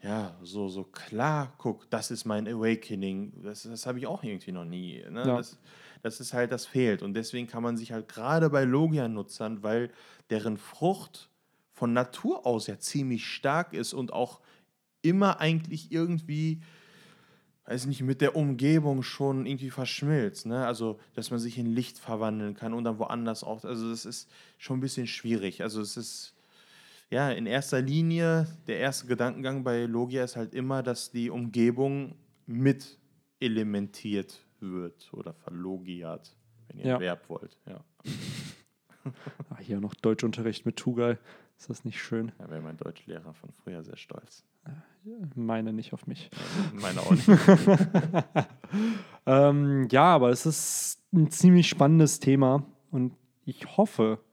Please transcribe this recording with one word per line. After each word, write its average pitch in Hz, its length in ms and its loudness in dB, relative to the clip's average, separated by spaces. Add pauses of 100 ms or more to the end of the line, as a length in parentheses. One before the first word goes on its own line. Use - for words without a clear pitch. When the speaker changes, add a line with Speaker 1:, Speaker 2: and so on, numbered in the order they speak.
Speaker 1:
ja, 101 400 -6
so, 98 260 -6
so 95 160 -8
klar, 139 720 -4
guck, - 320 -6
das 110 200 -4
ist 117 140 -10
mein 107 240 -4
Awakening. 110 840 -4 (100)
Das, 104 220 -14
das 113 220 -12
habe 127 120 -6
ich 123 80 -8
auch 175 160 -8
irgendwie 98 300 -10
noch 87 120 -10
nie, 85 460 -12
ne? 113 160 -6
Speaker 2:
Ja. 123 100 0
Speaker 1:
Das, - 220 -8 (440)
das - 180 -8
ist 123 120 -12
halt, 123 200 0
das 120 120 -6
fehlt. 120 380 2
Und 98 120 -6
deswegen 113 320 -6
kann 117 160 -8
man 120 140 -2
sich 113 160 -8
halt 110 160 -8
gerade 151 420 2
bei 139 140 4
Logia-Nutzern, 117 1000 0
weil 117 280 0 (400)
deren 110 260 -2
Frucht - 720 -4 (440)
von 117 200 -2
Natur 127 540 -2
aus 117 200 0
ja 101 120 -8
ziemlich 131 480 -4
stark 160 480 -2
ist - 180 -6
und 127 200 -8
auch - 280 -4 (600)
immer 190 380 4
eigentlich 160 520 -2
irgendwie, 160 680 -2 (1080)
weiß 123 200 -6
nicht, 135 160 -4
mit 131 200 0
der 143 140 4
Umgebung 143 680 2
schon 135 420 -2
irgendwie 131 260 -6
verschmilzt, 131 760 -2
ne? 123 200 -2
Also, 113 320 -2 (160)
dass - 160 -8
man 123 100 -2
sich 117 180 -6
in 120 80 -2
Licht 120 320 -2
verwandeln 107 560 -4
kann 113 180 -8
und 117 120 -4
dann 113 140 -2
woanders 117 460 -4
auch, 110 200 -8
also 113 260 -6
das 113 160 -8
ist - 240 -14 (260)
schon - 220 -6
ein - 20 -2
bisschen 131 260 -4
schwierig. 107 560 -2
Also 107 200 -4
es 104 160 -8
ist, - 360 -12 (760)
ja, 139 200 0
in 113 160 -4
erster 131 360 0
Linie, 165 640 2 (200)
der 110 120 -4
erste 131 280 -4
Gedankengang 127 580 -2
bei 120 220 0
Logia 123 380 -2
ist 123 120 -10
halt 113 180 -8
immer, 131 280 -4
dass 120 280 -6
die 120 200 -4
Umgebung 123 840 0 (320)
mit 135 520 0 (420)
elementiert 104 1000 -4 (220)
wird 90 540 -10
oder - 180 -12
verlogiert, 87 1040 -12 (320)
wenn - 100 -20
ihr - 80 -6
Speaker 2:
Ja. 127 100 0
Speaker 1:
ein 123 40 -2
Verb 87 300 -4
wollt, - 260 -14 (100)
ja. - 160 -16 (220)
Speaker 2:
<laughs> - 100 -8 (1300)
Ah, - 100 -14
hier 101 220 -6
noch 104 140 -6
Deutschunterricht 110 720 -2
mit 117 100 -4
Tugay. 120 400 0 (420)
Ist - 120 -16
das - 160 -10
nicht 110 160 -8
schön? 113 360 -4
Speaker 1:
Da - 120 -16
wäre 80 100 -10
mein 80 160 -12
Deutschlehrer 82 560 -14
von - 160 -20 (160)
früher 87 180 -12
sehr - 140 -16
stolz. - 480 -20 (220)
Speaker 2:
Ja, 139 80 -14 (600)
meine 113 380 -4
nicht 110 220 -8
auf - 120 -14
mich. - 220 -12 (460)
Speaker 1:
Meine 92 260 -4
auch 92 100 2
nicht. 160 160 6
Speaker 2:
<laughs> 175 1200 6 (800)
Ähm, 139 640 6
ja, 135 140 8
aber 151 260 8
es 131 160 2
ist - 520 -2 (140)
ein 160 180 6
ziemlich 180 380 10
spannendes 151 520 8
Thema 135 440 6 (260)
und 127 220 0 (320)
ich - 320 -10
hoffe 113 420 2 (140)